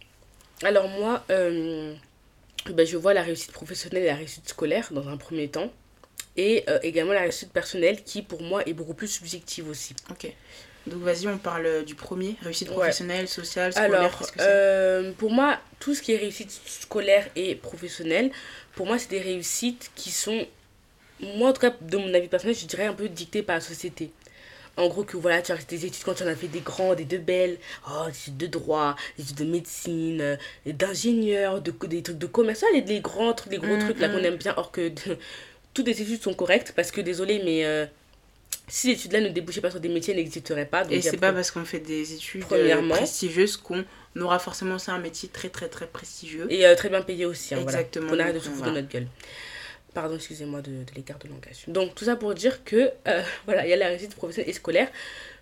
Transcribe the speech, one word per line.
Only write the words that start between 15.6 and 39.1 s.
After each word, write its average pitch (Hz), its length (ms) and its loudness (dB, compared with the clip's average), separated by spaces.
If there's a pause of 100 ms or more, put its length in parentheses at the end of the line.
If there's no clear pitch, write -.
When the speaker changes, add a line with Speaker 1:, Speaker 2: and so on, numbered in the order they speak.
Speaker 1:
tout 285 140 0
ce - 80 -6
qui 233 100 2
est 220 60 4
réussite 202 320 -6 (160)
scolaire 202 600 2 (100)
et 180 180 -2
professionnelle, 175 760 -2 (440)
pour 190 100 -4
moi, 220 140 2
c'est 240 100 -6
des 190 120 -2
réussites 185 720 -4
qui - 160 -10
sont, 220 360 -2 (720)
moi 208 280 2
en 269 60 6
tout - 80 -4
cas, 247 180 6
de 160 160 -4
mon 190 160 -2
avis 175 160 4
personnel, 185 260 2
je 170 120 -10
dirais 180 180 -4
un 214 80 -2
peu 202 160 -6
dictées 180 340 -6
par 185 140 0
la 165 60 0
société. 165 480 -10 (680)
En 175 120 6
gros 180 160 0
que 196 120 -10
voilà, 170 240 4
tu 175 120 -2
as 170 40 0
tes 160 300 -8
études - 180 -8
quand 180 100 -2
tu 175 100 -6
en - 20 0
as 160 80 0
fait 165 140 -8
des 160 120 -6
grandes 185 400 0
et 160 60 -6
de 180 100 -2
belles, 180 420 2 (300)
oh, 151 180 -4
des 160 120 -4
études 139 180 -12
de 160 120 -4
droit, 156 460 0 (220)
des 151 80 -12
études 139 120 -10
de 151 80 -2
médecine, 165 760 -2
euh, 143 160 0 (300)
d'ingénieur, 196 960 2
de 165 80 -4
co-, - 160 -8
des 165 160 -4
trucs 165 160 -8
de 170 80 -4
commerce, 214 340 2
ça, 403 140 4
les, 277 80 8
les 202 180 -2
grands 226 320 0
trucs, 202 200 -6
les 196 60 -4
gros 208 180 2
Speaker 2:
Mm, - 80 2
Speaker 1:
trucs 214 160 0
là 208 80 4
Speaker 2:
mm. 208 40 0
Speaker 1:
qu'on 185 120 0
aime 175 120 2
bien, 185 220 -2
or 175 120 -4
que 170 180 -2
de, 160 280 -6 (240)
<laughs> - 340 -20
toutes 254 120 2
les 214 160 0
études 220 200 -4
sont 190 120 -2
correctes 180 420 4
parce 175 140 0
que - 100 -6
désolé 190 440 0
mais, 160 200 2
euh, 151 220 0 (800)
si - 220 -2
ces 254 60 4
études-là 202 260 0